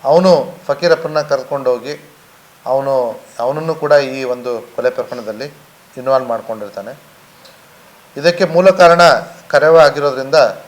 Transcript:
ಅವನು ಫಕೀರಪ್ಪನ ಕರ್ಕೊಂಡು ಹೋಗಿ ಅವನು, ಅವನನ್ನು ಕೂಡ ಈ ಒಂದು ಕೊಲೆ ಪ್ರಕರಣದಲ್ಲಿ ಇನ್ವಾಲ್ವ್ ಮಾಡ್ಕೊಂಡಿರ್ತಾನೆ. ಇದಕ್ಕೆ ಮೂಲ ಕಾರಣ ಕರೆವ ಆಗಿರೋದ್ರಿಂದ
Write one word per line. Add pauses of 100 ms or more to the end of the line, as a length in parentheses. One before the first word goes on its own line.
ಅವನು
ಫಕೀರಪ್ಪನ
ಕರ್ಕೊಂಡು
ಹೋಗಿ (560)
ಅವನು, (180)
ಅವನನ್ನು
ಕೂಡ
ಈ
ಒಂದು
ಕೊಲೆ
ಪ್ರಕರಣದಲ್ಲಿ (520)
ಇನ್ವಾಲ್ವ್
ಮಾಡ್ಕೊಂಡಿರ್ತಾನೆ. (1160)
ಇದಕ್ಕೆ
ಮೂಲ
ಕಾರಣ (480)
ಕರೆವ
ಆಗಿರೋದ್ರಿಂದ (340)